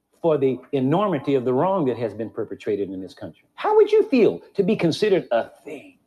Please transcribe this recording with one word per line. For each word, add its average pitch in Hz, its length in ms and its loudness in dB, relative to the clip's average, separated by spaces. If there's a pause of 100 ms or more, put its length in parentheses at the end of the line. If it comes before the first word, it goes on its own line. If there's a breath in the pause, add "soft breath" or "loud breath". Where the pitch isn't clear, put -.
(220)
for 156 160 2
the 131 200 0 (140)
enormity 143 600 0
of 127 100 0
the 127 80 0
wrong 170 340 0
that 117 120 -2
has 110 160 -6
been 107 160 -10
perpetrated 101 600 -6
in 95 100 -10
this 90 140 -14
country. 85 300 -18 (100)
How 427 220 0
would 440 160 4
you 427 120 6
feel 175 360 2 (140 loud breath)
to 202 80 0
be 190 140 0
considered 175 540 0
a 117 200 0 (140)
thing 147 420 -18